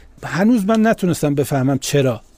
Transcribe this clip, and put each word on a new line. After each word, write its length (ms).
هنوز 420
من 220
نتونستم 480
بفهمم 420
چرا. 440